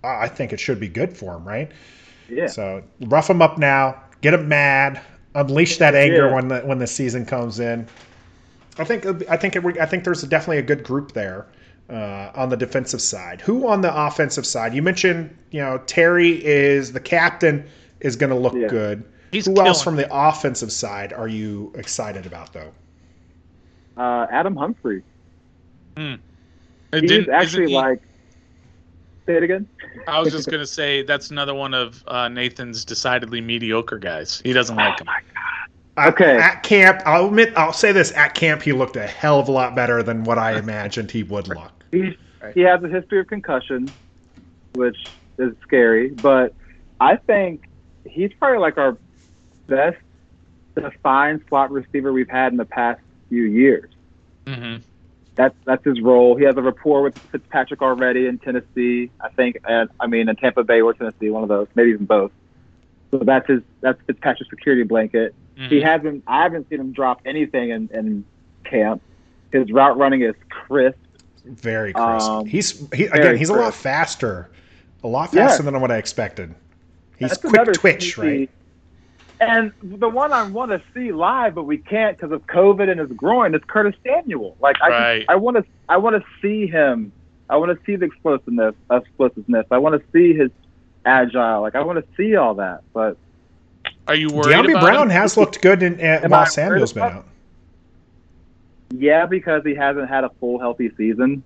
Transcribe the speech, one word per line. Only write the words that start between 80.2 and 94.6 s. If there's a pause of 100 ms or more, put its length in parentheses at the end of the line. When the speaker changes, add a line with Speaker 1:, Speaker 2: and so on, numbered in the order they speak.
Speaker 2:
I
wanna (120)
see
live,
but
we
can't
'cause
of
covid
and
his
groin,
is
Curtis
Samuel.
Like,
I
Speaker 3:
Right.
Speaker 2:
just,
I
wanna, (240)
I
wanna (180)
see
him. (380)
I
wanna
see
the
explosiveness, (160)
explosiveness.
I
wanna (120)
see
his (560)
agile.
Like,
I
wanna (140)
see
all
that. (120)
But (920)
Speaker 3:
Are
you
worried
Speaker 1:
De'Ami